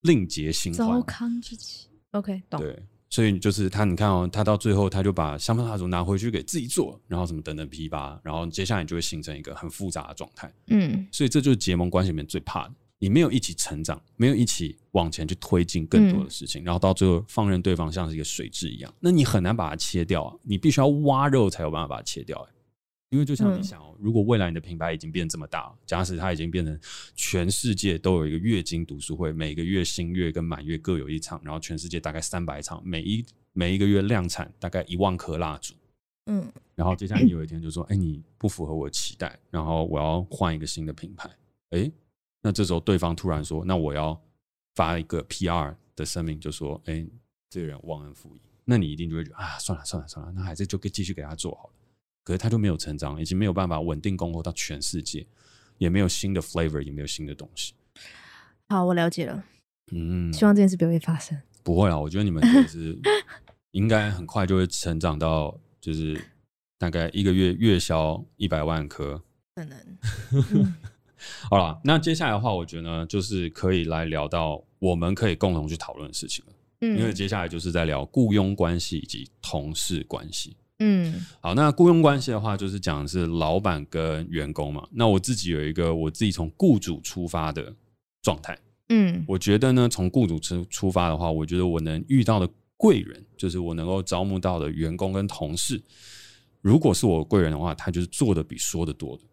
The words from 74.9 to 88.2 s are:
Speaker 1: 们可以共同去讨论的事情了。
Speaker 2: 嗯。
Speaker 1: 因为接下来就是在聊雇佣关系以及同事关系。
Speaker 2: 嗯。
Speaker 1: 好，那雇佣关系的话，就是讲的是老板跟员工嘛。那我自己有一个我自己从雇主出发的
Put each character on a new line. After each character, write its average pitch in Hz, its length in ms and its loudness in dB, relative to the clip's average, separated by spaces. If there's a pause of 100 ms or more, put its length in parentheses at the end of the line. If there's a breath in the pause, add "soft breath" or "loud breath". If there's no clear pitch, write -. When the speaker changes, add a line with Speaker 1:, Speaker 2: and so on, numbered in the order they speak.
Speaker 1:
们 85 200 0
可 110 140 0
以 85 60 0
共 92 200 0
同 76 120 -2
去 78 100 -4
讨 - 180 -14
论 73 120 -14
的 - 80 -16
事 - 140 -8
情 - 180 -8
了。 - 60 -20 (300)
Speaker 2:
嗯。 220 160 2
Speaker 1:
因 113 60 2
为 107 100 0
接 95 120 -2
下 95 140 -2
来 85 80 -2
就 85 100 -6
是 85 140 -4
在 85 140 2
聊 71 180 -2
雇 107 300 2
佣 98 200 4
关 87 240 2
系 82 200 -4
以 - 80 -8
及 - 220 -12 (120)
同 76 340 -6
事 - 300 -4
关 - 280 -10
系。 - 240 -10 (260)
Speaker 2:
嗯。 180 440 2 (160)
Speaker 1:
好， 87 120 -2
那 147 160 6
雇 175 180 8
佣 165 120 8
关 143 180 6
系 127 120 -2
的 107 100 0
话， 104 160 0
就 98 100 -4
是 95 140 -4
讲 73 220 -2
的 71 40 -4
是 85 200 0
老 82 340 2
板 82 300 0
跟 80 400 -2
员 76 200 -4
工 73 220 -4
嘛。 73 180 -10
那 117 160 2
我 98 140 6
自 127 140 -2
己 87 160 -2
有 76 120 0
一 78 120 -4
个 82 200 2
我 80 160 0
自 110 140 -2
己 98 80 2
从 80 240 -4
雇 160 220 6
主 85 240 -4
出 87 260 -6
发 78 240 -2
的 73 240 -8 (460)